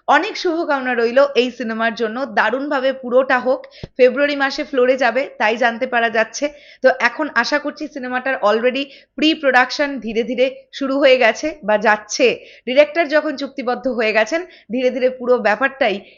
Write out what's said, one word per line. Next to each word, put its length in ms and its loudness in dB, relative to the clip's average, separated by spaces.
অনেক 300 2
শুভকামনা 580 -2
রইল 300 4
এই 160 2
সিনেমার 440 -4
জন্য, 300 -4
দারুণভাবে 680 -2
পুরোটা 460 0
হোক। 280 -2
ফেব্রুয়ারি 380 4
মাসে 280 -2
ফ্লোরে 340 2
যাবে 400 0
তাই 200 0
জানতে 300 0
পারা 220 0
যাচ্ছে। 400 -2
তো 80 6
এখন 360 -2
আশা 240 0
করছি 280 -8
সিনেমাটার 560 -6
already 420 0
প্রি 180 2
প্রোডাকশন 680 0
ধীরে 240 -4
ধীরে 500 -2
শুরু 260 -2
হয়ে 180 6
গেছে 460 0
বা 140 2
যাচ্ছে। 680 0
ডিরেক্টর 420 2
যখন 280 0
চুক্তিবদ্ধ 520 -6
হয়ে 260 0
গেছেন, 320 0
ধীরে 440 -4
ধীরে 200 0
পুরো 280 0
ব্যাপারটাই 640 0